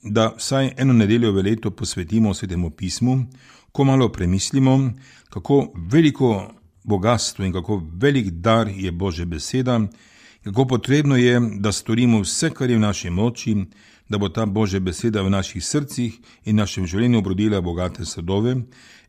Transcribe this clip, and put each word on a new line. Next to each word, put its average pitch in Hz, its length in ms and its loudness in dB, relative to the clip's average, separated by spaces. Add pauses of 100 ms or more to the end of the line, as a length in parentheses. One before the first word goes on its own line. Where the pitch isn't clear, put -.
da 110 340 2
vsaj 135 420 -2
eno 131 140 4
nedeljo 113 400 4
v 95 100 2
letu 110 280 0
posvetimo 104 640 -2
Svetemu 87 360 -4
pismu, 120 440 -2 (580)
ko 135 120 2
malo 135 280 4
premislimo, 131 800 2 (360)
kako - 440 0 (180)
veliko 131 600 2 (340)
bogastvo 104 600 0
in 92 80 0
kako 92 280 -4 (200)
velik 131 300 2
dar 107 380 2
je 95 240 -6
Božja 87 320 -4
beseda, 117 560 -2 (640)
kako 104 220 0
potrebno 135 500 2
je, 123 240 4 (180)
da 101 140 -2
storimo 113 480 2
vse, 156 340 -2
kar 127 160 -2
je 117 60 2
v 110 40 2
naši 101 300 -2
moči, 110 460 -2 (520)
da 101 100 -2
bo 98 100 0
ta 110 180 -4
Božja 98 340 0
beseda 98 420 -2
v 95 80 0
naših 95 340 -2
srcih 135 560 -4 (240)
in 107 120 2
našem 98 300 0
življenju 113 320 2
obrodila 98 420 0
bogate 87 460 -4
sadove 101 480 -2 (540)